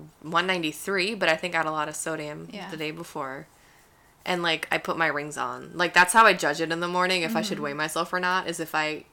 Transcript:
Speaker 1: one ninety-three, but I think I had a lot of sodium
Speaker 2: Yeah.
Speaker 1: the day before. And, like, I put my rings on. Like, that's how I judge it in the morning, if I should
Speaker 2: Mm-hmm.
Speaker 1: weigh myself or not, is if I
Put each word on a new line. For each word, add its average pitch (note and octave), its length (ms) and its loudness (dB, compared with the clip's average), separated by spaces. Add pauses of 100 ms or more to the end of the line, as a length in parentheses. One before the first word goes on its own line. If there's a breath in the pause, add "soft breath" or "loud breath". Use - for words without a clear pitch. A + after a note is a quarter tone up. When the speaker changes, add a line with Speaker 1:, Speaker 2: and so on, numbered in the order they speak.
(220)
Speaker 1:
one E3+ 240 0
ninety-three, F#3 720 -2
but F#3 140 2
I D#3+ 60 6
think E3+ 200 -4
I - 20 2
had D#3+ 80 2
a D#3 60 -2
lot D3+ 180 -2
of D3+ 60 -10
sodium D#3 560 -6
Speaker 2:
Yeah. - 180 -12
Speaker 1:
the D#3+ 80 -10
day D#3 140 -6
before. D#3 560 -10 (760 soft breath)
And, F3 200 -2
like, D#3+ 260 0
I E3 80 0
put E3 200 -4
my E3 100 2
rings D3 300 -4
on. B2+ 360 -6
Like, E3+ 200 0
that's F3+ 180 6
how A3+ 140 10
I G3+ 80 10
judge D#3+ 260 2
it D#3+ 100 0
in E3 120 0
the F3 80 -2
morning, F3+ 320 2
if D#3+ 160 -2
I D#3+ 40 2
should D3+ 180 -4
Speaker 2:
Mm-hmm. D3 40 -4
Speaker 1:
weigh C#3+ 100 -4
myself D#3+ 380 -2
or F3+ 80 0
not, F3+ 300 0
is E3+ 100 -6
if D#3+ 160 -6
I D#3 380 -2